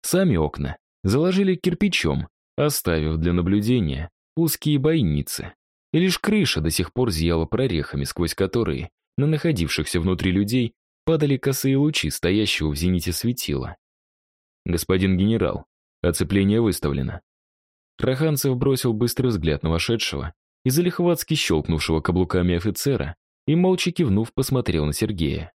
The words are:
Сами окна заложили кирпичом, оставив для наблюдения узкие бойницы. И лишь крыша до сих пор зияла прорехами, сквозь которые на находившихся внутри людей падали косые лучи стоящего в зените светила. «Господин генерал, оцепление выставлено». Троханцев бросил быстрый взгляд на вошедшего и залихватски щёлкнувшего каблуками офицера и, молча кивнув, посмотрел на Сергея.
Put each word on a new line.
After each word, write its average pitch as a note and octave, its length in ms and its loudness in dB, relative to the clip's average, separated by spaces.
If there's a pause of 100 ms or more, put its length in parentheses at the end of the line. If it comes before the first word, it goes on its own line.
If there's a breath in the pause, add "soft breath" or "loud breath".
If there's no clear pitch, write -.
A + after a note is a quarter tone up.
Сами F3 340 2
окна D2 420 -2 (260)
заложили F3+ 520 2
кирпичом, E3+ 720 0 (300)
оставив D#2+ 600 0
для E2+ 160 2
наблюдения F2+ 760 0 (260)
узкие D3+ 440 0
бойницы. G#2+ 760 0 (400)
И D#3+ 60 2
лишь F3+ 200 2
крыша G3+ 420 0
до D#2 80 0
сих - 240 -4
пор A#2+ 180 0
зияла E2 340 0
прорехами, E2 600 -2
сквозь E2+ 280 -4
которые F#2 560 -2 (280)
на C#3 100 0
находившихся G#2 720 -2
внутри F#2 320 0
людей A2 420 0 (320)
падали D3 320 2
косые C3+ 400 0
лучи D3 320 0
стоящего F#2 600 0
в C#2+ 60 -2
зените F2+ 360 0
светила. E2+ 640 -4 (920)
«Господин F#2 520 2
генерал, G2+ 480 0 (360)
оцепление G2 600 2
выставлено». D2 600 -2 (760)
Троханцев C3+ 580 0
бросил B2+ 380 2
быстрый A#2+ 340 0
взгляд D#2+ 360 0
на D#2+ 60 0
вошедшего D#2+ 640 -2 (300)
и C3 60 2
залихватски E3+ 640 0
щёлкнувшего D#2+ 680 0
каблуками F2 560 0
офицера F#2+ 640 -2 (300)
и, D3+ 80 4
молча F3+ 360 2
кивнув, A2+ 420 0
посмотрел A#2+ 520 0
на D2 80 0
Сергея. D#2+ 640 -4